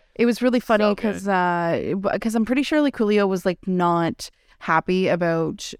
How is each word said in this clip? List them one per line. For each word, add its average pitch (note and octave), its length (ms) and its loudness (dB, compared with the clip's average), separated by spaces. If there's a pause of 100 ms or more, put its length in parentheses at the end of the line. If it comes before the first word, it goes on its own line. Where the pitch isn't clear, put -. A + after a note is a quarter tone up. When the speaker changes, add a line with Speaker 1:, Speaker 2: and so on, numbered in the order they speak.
(140)
Speaker 1:
it A#3+ 140 2
was A#3+ 160 -2
really B3 160 2
funny G#3+ 240 2
Speaker 2:
So G#3 120 2
good. - 60 -12
Speaker 1:
'cause, F#3+ 260 -4
uh, E3+ 720 0
b-, F#3+ 220 -2
'cause A3+ 140 -4
I'm A3+ 100 2
pretty C4 180 0
sure, D4+ 180 2
like, C#4+ 140 0
Coolio G#3 320 2
was, F#3+ 200 -2
like, F3+ 200 -2
not F3 640 0 (300)
happy F#3 480 0
about, E3 720 -2